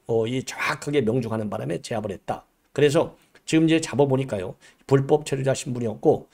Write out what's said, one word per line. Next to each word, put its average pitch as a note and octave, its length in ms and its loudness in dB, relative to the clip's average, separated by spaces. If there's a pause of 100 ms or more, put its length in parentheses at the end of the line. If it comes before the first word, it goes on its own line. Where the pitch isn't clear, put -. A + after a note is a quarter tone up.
어, A2+ 200 0
이 B2+ 180 -4
정확하게 D3 580 -4
명중하는 A2 480 -2
바람에 C#3 320 -6
제압을 G#2+ 300 -6
했다. - 320 -8 (280)
그래서 C#3+ 440 2 (320)
지금 D#3+ 160 4
이제 D#3+ 160 4
잡아보니까요. C3 760 0 (300)
불법 C#3 380 4
체류자 C3+ 300 0
신분이었고 A#2+ 800 0